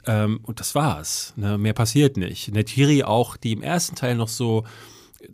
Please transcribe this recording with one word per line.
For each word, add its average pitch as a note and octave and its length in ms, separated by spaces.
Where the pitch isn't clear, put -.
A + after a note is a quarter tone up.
ähm, G#2+ 380
und - 160
das - 160
war's, G#2+ 580
ne? G#2 240
Mehr G#2+ 160
passiert C3+ 420
nicht. F2 380
Neytiri C3+ 480
auch, A#2 340
die - 140
im A2 120
ersten E3+ 340
Teil B2 180
noch A#2 140
so, A2+ 340